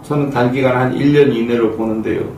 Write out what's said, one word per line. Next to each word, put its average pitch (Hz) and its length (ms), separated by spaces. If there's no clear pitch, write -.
저는 147 260
단기간 127 480
한 127 160
일 139 200
년 139 200
이내로 117 380
보는데요. 110 500